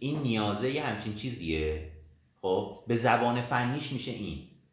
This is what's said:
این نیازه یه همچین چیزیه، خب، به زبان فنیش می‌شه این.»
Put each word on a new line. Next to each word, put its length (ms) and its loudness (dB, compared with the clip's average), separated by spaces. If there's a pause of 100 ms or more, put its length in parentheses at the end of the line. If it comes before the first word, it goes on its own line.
این 180 -2
نیازه 520 2
یه 120 -2
همچین 320 -4
چیزیه، 760 -2 (500)
خب، 480 0
به 60 4
زبان 480 4
فنیش 500 0
می‌شه 180 -4
این.» 380 -8 (240)